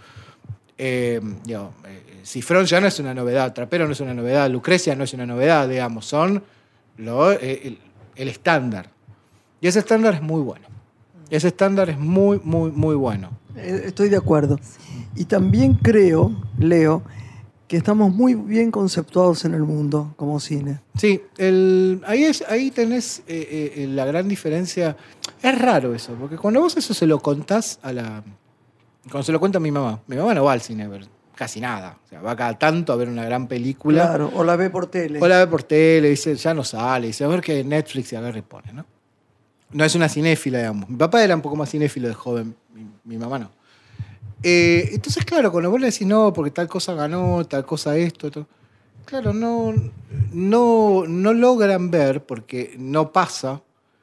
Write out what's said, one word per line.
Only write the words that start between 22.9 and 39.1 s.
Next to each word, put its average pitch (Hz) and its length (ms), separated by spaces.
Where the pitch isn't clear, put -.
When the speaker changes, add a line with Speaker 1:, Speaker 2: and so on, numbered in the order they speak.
Speaker 1:
eh, 165 240
eh, 151 280
eh, 139 100
la 135 180
gran 165 220
diferencia. 175 680
Es 262 160
raro 156 380
eso, 113 180
porque 143 240
cuando 214 220
vos 330 180
eso 247 160
se 170 140
lo 151 120
contás 151 600
a 131 100
la, 110 320
cuando 139 140
se 156 80
lo 160 80
cuenta 190 180
a - 20
mi 156 120
mamá, 127 340
mi 127 100
mamá 196 200
no 139 80
va 143 100
al 120 80
cine 107 220
a 104 40
ver 98 200
casi 113 260
nada. 101 460
O - 40
sea, 80 120
va 113 140
cada 117 240
tanto 156 340
a - 20
ver 120 140
una 117 160
gran 123 220
película. 135 560
Speaker 2:
Claro, 151 320
o 175 80
la 170 120
ve 180 140
por 180 160
tele. 165 340
Speaker 1:
O 147 80
la 180 120
ve 185 80
por 165 160
tele, 156 480
dice, 147 240
ya 160 180
no 147 100
sale, 120 440
dice, 110 160
a 143 40
ver 175 140
qué 147 220
Netflix 143 500
y - 20
agarra 117 220
y 104 60
pone, - 280
¿no? 131 140